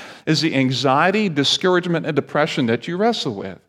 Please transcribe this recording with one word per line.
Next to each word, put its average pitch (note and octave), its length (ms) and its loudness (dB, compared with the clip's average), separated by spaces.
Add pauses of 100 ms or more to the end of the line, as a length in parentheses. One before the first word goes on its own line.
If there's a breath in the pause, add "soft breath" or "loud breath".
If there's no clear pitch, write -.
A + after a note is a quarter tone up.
(240 loud breath)
is D#3 160 0
the D#3+ 140 0
anxiety, C3+ 760 2
discouragement, E3+ 800 0
and D3+ 100 -4
depression D3 480 0
that A#2 240 0
you F3 80 -4
wrestle G#3 380 0
with. F#2+ 240 -10 (100)